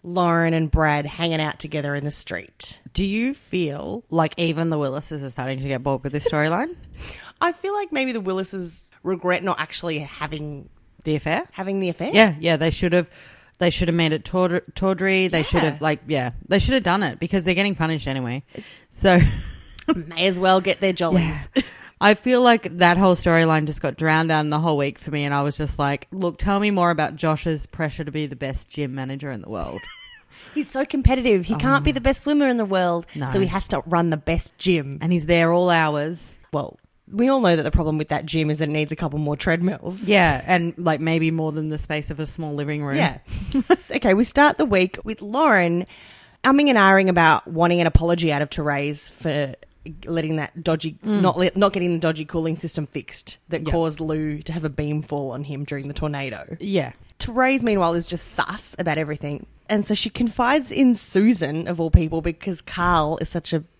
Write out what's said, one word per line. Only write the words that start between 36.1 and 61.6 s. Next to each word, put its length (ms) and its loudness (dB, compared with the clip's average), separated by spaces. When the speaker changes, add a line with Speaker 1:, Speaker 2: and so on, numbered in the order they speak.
Speaker 1:
Well, 280 -6
we 220 2
all 120 4
know 140 6
that 80 2
the 80 0
problem 280 2
with 100 -4
that 160 -2
gym 260 -2
is 100 -2
that 100 0
it 20 -4
needs 180 -2
a 60 -6
couple 220 -4
more 180 -2
treadmills. 680 -2
Speaker 2:
Yeah, 420 4
and, 320 2
like, 220 0
maybe 300 0
more 220 -2
than 160 -4
the 100 -6
space 300 -6
of 120 -8
a 60 -4
small 280 -8
living 280 -4
room. 140 -2
Speaker 1:
Yeah. 220 0
<laughs> 420 0
Okay, 200 2
we 100 4
start 320 4
the 80 0
week 400 0
with 160 -8
Lauren 640 2
umming 280 4
and 80 4
ahhing 320 6
about 360 4
wanting 360 2
an 40 2
apology 460 2
out 80 0
of 100 -2
Therese 600 -4
for 440 -4
letting 300 -4
that 280 -8
dodgy, 400 -2
Speaker 2:
Mm. 160 2
Speaker 1:
not 160 4
let, 220 0
not 160 4
getting 180 0
the 60 0
dodgy 260 -2
cooling 320 -4
system 300 -6
fixed 500 -12
that 160 -6
Speaker 2:
Yep. 40 -4
Speaker 1:
caused 300 -2
Lou 400 -4
to 140 -12
have 100 -6
a 60 -2
beam 320 -4
fall 300 -6
on 120 -8
him 200 -8
during 240 -8
the 40 -10
tornado. 680 -8
Speaker 2:
Yeah. 340 -2
Speaker 1:
Therese, 440 0
meanwhile, 300 2
is 140 -2
just 260 -8
sus 460 -6
about 180 -2
everything. 480 -6
And 180 0
so 80 0
she 140 -4
confides 640 0
in 220 4
Susan, 720 0